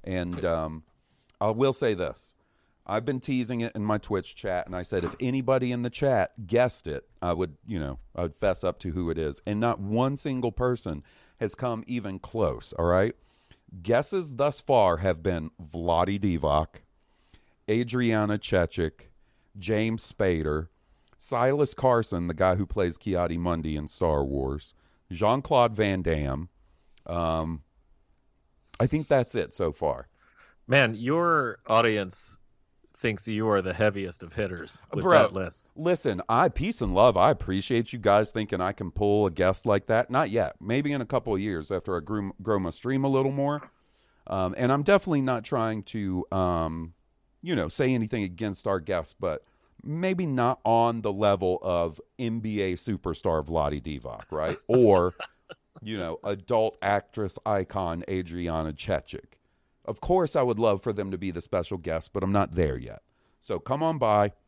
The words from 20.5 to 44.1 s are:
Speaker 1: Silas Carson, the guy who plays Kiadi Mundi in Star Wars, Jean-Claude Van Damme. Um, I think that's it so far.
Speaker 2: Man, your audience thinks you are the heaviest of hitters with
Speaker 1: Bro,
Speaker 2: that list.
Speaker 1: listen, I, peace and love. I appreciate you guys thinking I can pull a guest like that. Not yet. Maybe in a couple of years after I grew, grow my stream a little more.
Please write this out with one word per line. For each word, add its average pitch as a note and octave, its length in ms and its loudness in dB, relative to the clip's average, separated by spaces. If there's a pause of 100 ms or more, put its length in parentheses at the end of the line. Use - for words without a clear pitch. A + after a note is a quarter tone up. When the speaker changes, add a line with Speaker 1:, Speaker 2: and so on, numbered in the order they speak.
Speaker 1:
Silas C3+ 560 0
Carson, A2+ 540 2
the E2+ 60 -2
guy F#2 220 4
who G2 100 0
plays F2+ 320 -2
Kiadi F2 400 -2
Mundi E2 400 -2
in D2 100 -6
Star D2+ 360 0
Wars, C2+ 500 -4 (380)
Jean-Claude A#2 640 2
Van G2 260 2
Damme. D2+ 480 -2 (560)
Um, E2 560 -2 (1200)
I B2 80 2
think D3+ 200 -2
that's B2+ 280 2
it F#2+ 180 -2
so E2 180 -2
far. C2+ 360 -4 (600)
Speaker 2:
Man, B2 280 4
your C#3 600 0 (100)
audience A2 720 2 (580)
thinks A2 320 -4
you A2 220 -2
are G2+ 120 4
the F#2 120 -2
heaviest G2 500 0
of F#2+ 100 -16
hitters F2+ 480 -8 (120)
with F3+ 100 -2
Speaker 1:
Bro, F3 160 8
Speaker 2:
that G2+ 140 4
list. F#2 420 -8
Speaker 1:
listen, C#3 540 0
I, C3+ 200 4
peace F3+ 320 -4
and G2+ 120 -2
love. B2+ 240 6
I A2 140 6
appreciate A2+ 640 -2
you B2 60 -8
guys G#2 300 4
thinking G#2 320 -4
I F#2 120 -2
can F#2+ 180 -8
pull G#2 340 2
a F2+ 60 0
guest F#2 340 0
like G2+ 220 2
that. A2+ 240 2
Not C3 180 0
yet. G#2 320 0
Maybe C#3 320 -2
in C3+ 80 -4
a A2+ 40 -8
couple A#2 280 -2
of F#2+ 80 0
years F#2 300 -4
after F#2 260 -4
I - 20 -4
grew, G2 420 -4
grow G2+ 180 2
my F2 100 -2
stream C3+ 340 -2
a C3+ 60 2
little C3+ 220 2
more. C#3 380 -4 (580)